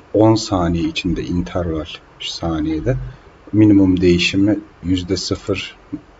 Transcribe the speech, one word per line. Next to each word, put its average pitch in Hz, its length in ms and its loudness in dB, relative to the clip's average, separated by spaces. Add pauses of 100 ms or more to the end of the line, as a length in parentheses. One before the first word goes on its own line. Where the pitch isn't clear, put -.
(140)
on 110 220 4
saniye 85 480 -2
içinde 78 400 -4
interval, 85 640 -4 (340)
saniyede. 151 800 -4 (560)
Minimum 98 480 6
değişimi 95 580 2 (240)
yüzde 90 340 -2
sıfır - 600 -6 (420)